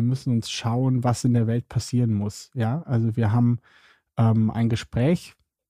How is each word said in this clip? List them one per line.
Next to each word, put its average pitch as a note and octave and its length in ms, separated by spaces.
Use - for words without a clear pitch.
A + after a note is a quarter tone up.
müssen B2+ 320
uns A2+ 160
schauen, B2 540
was B2 200
in A#2+ 120
der A#2 100
Welt A#2 220
passieren A#2+ 460
muss. G#2 420
Ja, B2 280
also A2+ 320
wir A2+ 160
haben, A#2+ 280
ähm, A2 320
ein A#2 200
Gespräch B2 680